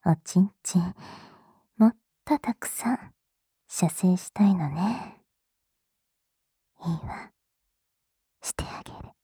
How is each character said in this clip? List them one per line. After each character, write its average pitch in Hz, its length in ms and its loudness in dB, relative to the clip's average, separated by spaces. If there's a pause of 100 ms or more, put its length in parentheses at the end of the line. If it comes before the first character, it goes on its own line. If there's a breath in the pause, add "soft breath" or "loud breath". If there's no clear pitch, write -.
お 165 120 6
ち - 220 0
ん 196 220 4
ち - 160 0
ん、 175 160 0 (840 loud breath)
も 220 100 8
っ - 100 2 (280)
と 302 120 2
た - 160 -4
く - 140 -10
さ - 260 -4
ん - 200 -8 (540)
射 - 220 0
精 180 280 2
し - 140 -10
た 208 140 4
い 196 100 6
の 156 140 -2
ね。 190 540 -4 (1600)
い 170 120 -4
い - 0 - (140)
わ。 - 240 -12 (1080)
し - 120 -8
て - 120 -4
あ - 180 -12
げ - 80 -18 (160)
る。 - 160 -20